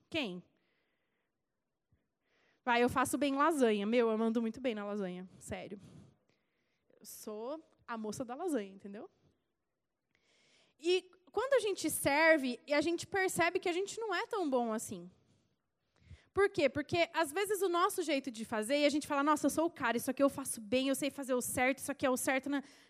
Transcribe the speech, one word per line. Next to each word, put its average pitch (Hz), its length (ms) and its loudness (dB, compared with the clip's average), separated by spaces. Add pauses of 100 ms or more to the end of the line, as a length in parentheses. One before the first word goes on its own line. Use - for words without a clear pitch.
Quem? 202 340 -4 (2250)
Vai, 240 200 4
eu 247 60 4
faço 254 280 0
bem 269 180 2
lasanha. 262 500 4
Meu, 226 260 4
eu 220 60 0
mando 226 240 0
muito 226 200 -6
bem 247 140 -2
na 202 100 -8
lasanha, 185 420 -6 (120)
sério. 190 420 -12 (1160)
Eu - 60 -20
sou 233 540 -12 (280)
a 233 100 -8
moça 214 260 -8
da 240 120 -10
lasanha, 277 360 -4
entendeu? 202 380 -16 (1700)
E 359 240 0 (280)
quando 523 240 2
a 494 40 6
gente 381 300 -2
serve, 285 800 4
e 285 60 0
a 294 60 4
gente 339 280 -2
percebe 359 520 0
que 381 100 -2
a 339 40 0
gente 392 260 -4
não 440 140 -4
é 403 140 -2
tão 381 200 -2
bom 240 240 0
assim. 185 380 -8 (1200)
Por 392 140 4
quê? 339 220 2
Porque, 320 440 0
às 311 160 0
vezes, 381 320 -2
o 392 60 2
nosso 359 360 2
jeito 277 280 -2
de 220 140 -8
fazer, 220 320 -2
e 294 80 4
a 285 40 8
gente 285 160 -2
fala, 285 160 -2
"Nossa, 294 260 2
eu - 20 6
sou 311 160 0
o 339 40 0
cara, 240 280 -2
isso 240 120 -4
aqui 262 140 2
eu 277 60 6
faço 269 320 -8
bem, 254 260 0
eu 269 80 2
sei 277 140 -2
fazer 269 240 -6
o 247 80 0
certo, 262 380 0
isso - 120 -8
aqui 277 140 -4
é 262 40 4
o 254 60 2
certo, 262 340 -2
né?" 277 140 -2 (260)